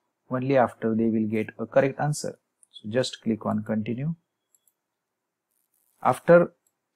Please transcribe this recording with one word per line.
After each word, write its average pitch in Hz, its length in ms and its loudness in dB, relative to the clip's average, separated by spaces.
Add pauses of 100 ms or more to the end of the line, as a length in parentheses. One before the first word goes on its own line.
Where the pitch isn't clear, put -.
(300)
only 131 260 -2
after 113 380 0
they 113 120 0
will 110 200 0
get 110 320 -4
a 117 80 -8
correct 135 320 0
answer. - 400 -6 (320)
So - 180 -16
just 123 340 -4
click 110 240 -4
on 107 180 -2
continue. 117 500 -4 (1900)
After 170 500 4 (440)